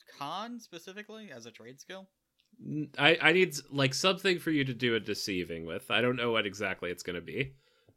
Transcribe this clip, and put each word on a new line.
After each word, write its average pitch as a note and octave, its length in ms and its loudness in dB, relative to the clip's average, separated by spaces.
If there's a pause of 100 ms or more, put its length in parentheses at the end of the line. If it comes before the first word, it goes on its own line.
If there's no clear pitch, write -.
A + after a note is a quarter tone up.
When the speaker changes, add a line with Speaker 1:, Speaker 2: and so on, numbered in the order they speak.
(200)
Speaker 1:
con G3+ 400 -8
specifically G3+ 720 -14
as A#2 140 -14
a A#2 60 -16
trade A#2+ 280 -18
skill? F#3+ 300 -16 (520)
Speaker 2:
N-, C#3+ 360 -6
I, D3 240 6
I D#3 100 8
need, F3 240 4 (160)
like, C3+ 220 4
something F#3+ 440 2
for D#3+ 140 -2
you C#3+ 140 4
to C3 80 -2
do A2+ 220 2
a A2 40 2
deceiving F2+ 680 -4
with. E2 240 -6
I A2 120 2
don't B2 160 2
know A#2+ 160 0
what A2 120 2
exactly F#2 460 -4
it's - 120 -8
gonna F2 180 -4
be. G#2+ 320 -4 (440)